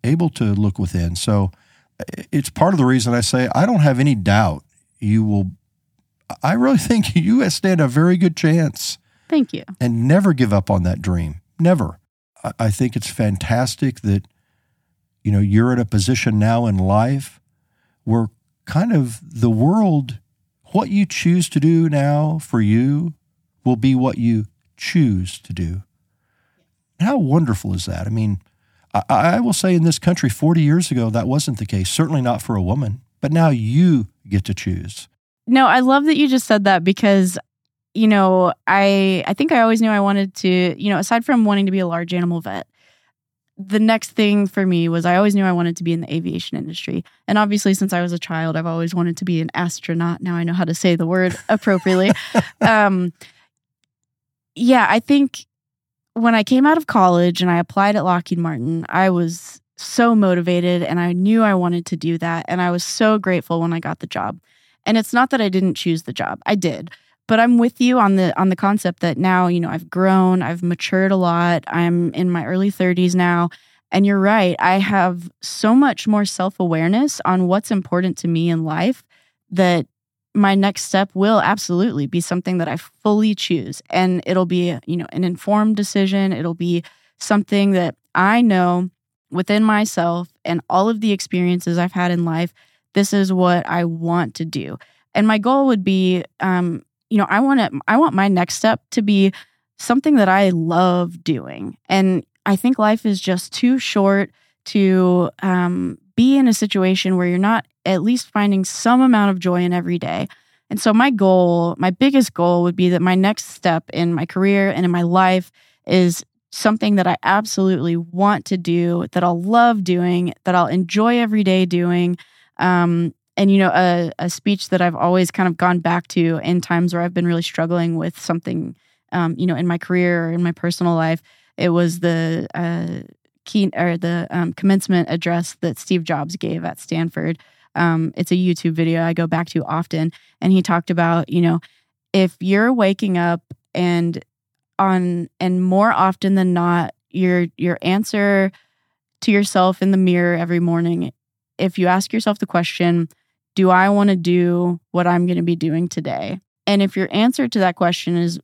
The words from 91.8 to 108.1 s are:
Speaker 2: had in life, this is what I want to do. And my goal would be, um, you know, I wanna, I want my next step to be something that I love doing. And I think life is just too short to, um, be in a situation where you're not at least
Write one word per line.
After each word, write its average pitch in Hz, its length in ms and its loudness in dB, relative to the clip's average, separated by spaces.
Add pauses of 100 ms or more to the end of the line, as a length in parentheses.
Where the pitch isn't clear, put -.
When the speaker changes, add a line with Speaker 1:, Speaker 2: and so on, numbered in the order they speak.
Speaker 2:
had 180 180 -2
in 175 140 -2
life, 165 280 -4 (420)
this 202 180 0
is 196 200 2
what 180 340 2
I 175 180 -2
want 165 520 -4
to 165 80 -6
do. 127 340 -10 (360)
And 208 120 2
my 220 120 2
goal 262 280 2
would 214 180 0
be, 185 400 0 (160)
um, 180 440 -2 (240)
you 220 100 0
know, 202 100 2
I 202 120 2
wanna, 269 300 2 (180)
I 220 80 2
want 311 180 2
my 196 140 2
next 180 260 0
step 220 280 0 (100)
to 233 100 -2
be 196 300 2 (460)
something 277 380 2
that 202 120 4
I 190 220 4
love 175 720 0
doing. 76 520 -8 (120)
And 190 360 0 (220)
I 196 100 2
think 254 220 0
life 214 260 0
is 202 160 -2
just 180 320 -4
too 254 260 0
short 196 520 0 (360)
to, 185 640 2 (120)
um, 180 560 -2 (180)
be 262 200 4
in 269 120 4
a 226 40 4
situation 190 640 0
where 180 100 0
you're 180 120 -2
not 214 280 0 (200)
at 180 160 0
least 240 280 -2